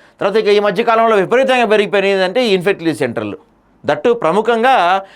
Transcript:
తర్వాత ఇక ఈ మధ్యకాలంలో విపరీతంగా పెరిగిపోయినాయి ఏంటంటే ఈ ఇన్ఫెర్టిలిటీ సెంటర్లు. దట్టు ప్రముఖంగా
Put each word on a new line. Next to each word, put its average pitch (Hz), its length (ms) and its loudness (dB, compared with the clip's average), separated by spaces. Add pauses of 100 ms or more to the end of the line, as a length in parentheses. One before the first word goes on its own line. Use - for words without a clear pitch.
(200)
తర్వాత 196 160 -2
ఇక 208 120 0
ఈ 208 120 4
మధ్యకాలంలో 220 560 0
విపరీతంగా 247 480 0
పెరిగిపోయినాయి 202 500 0
ఏంటంటే 190 320 0
ఈ 202 80 0
ఇన్ఫెర్టిలిటీ 175 420 -2
సెంటర్లు. 110 420 -6 (480)
దట్టు 170 260 0
ప్రముఖంగా 220 920 0 (140)